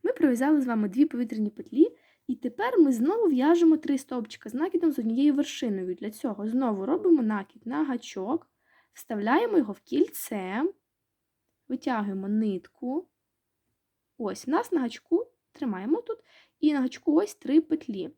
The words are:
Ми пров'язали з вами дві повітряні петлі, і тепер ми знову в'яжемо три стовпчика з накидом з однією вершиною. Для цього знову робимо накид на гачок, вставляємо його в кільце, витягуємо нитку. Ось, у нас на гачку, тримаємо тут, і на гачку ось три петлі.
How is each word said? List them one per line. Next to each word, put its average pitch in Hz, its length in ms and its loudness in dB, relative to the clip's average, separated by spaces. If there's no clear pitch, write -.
Ми 403 100 0
пров'язали 277 480 4
з 254 40 0
вами 220 240 0
дві 254 160 4
повітряні 226 440 -4
петлі, 311 480 0
і 254 80 -4
тепер 415 440 -2
ми 277 120 8
знову 339 360 2
в'яжемо 320 500 6
три 285 200 -2
стовпчика 240 520 -10
з - 40 -12
накидом 330 380 0
з 262 80 -4
однією 247 340 2
вершиною. 196 600 -2
Для 214 160 -10
цього 208 360 -6
знову 220 380 -2
робимо 330 360 4
накид 214 460 -4
на 294 160 -2
гачок, 240 640 -6
вставляємо 277 640 0
його 208 160 0
в - 60 -12
кільце, 220 840 -4
витягуємо 208 600 -4
нитку. 220 800 -4
Ось, 208 300 -8
у 254 40 -4
нас 415 200 -2
на 320 100 0
гачку, 339 460 -2
тримаємо 240 500 -4
тут, 453 180 -10
і 302 140 2
на 277 80 0
гачку 262 320 -2
ось 392 220 0
три 302 260 2
петлі. 220 560 -6